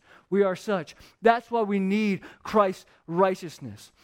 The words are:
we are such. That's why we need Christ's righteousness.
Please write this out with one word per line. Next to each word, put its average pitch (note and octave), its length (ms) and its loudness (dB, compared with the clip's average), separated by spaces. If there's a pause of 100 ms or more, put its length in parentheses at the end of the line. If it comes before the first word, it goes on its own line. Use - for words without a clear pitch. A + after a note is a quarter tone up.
(280)
we G3+ 140 2
are F#3 140 0
such. F#3 400 -6 (260)
That's A#3 280 2
why A#3 120 0
we G3+ 160 0
need G3 440 0 (200)
Christ's G3 420 0 (220)
righteousness. E3+ 840 -4 (120)